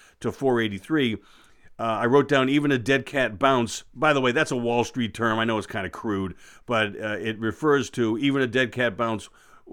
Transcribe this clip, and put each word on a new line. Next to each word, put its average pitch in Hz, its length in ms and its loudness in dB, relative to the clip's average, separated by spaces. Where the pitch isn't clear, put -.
to 117 120 -4
four 127 300 0
eighty-three. 110 540 -2
Uh, - 20 -6
I 113 220 0
wrote 135 220 4
down 135 200 2
even 143 240 2
a 139 60 2
dead 127 300 0
cat 120 320 -2
bounce. 131 440 2
By 147 180 2
the 139 80 2
way, 127 100 4
that's 147 200 0
a 139 40 0
Wall 120 280 0
Street 113 320 -4
term. 113 240 0
I 113 60 0
know 113 120 0
it's 101 80 -4
kinda 95 240 -6
crude, 98 460 -4
but, 110 280 0
uh, 107 240 -4
it 107 200 -4
refers 131 520 2
to 113 280 0
even 139 240 2
a 127 40 2
dead 120 240 0
cat 120 240 -2
bounce. 113 340 -4